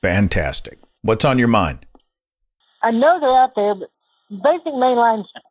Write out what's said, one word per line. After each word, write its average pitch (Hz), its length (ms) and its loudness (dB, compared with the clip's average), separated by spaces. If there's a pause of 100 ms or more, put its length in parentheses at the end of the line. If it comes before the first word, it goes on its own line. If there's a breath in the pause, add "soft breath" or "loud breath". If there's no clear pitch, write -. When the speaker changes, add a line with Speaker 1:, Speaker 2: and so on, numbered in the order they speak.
Speaker 1:
Fantastic. 90 720 -2 (240)
What's 110 240 0
on 131 140 2
your 120 80 2
mind? 90 400 -2 (960)
Speaker 2:
I 226 80 0
know 294 280 2
they're 269 120 0
out 254 240 2
there, 208 180 0
but 190 160 -10 (540)
basic 330 280 0
mainline 240 540 0 (260)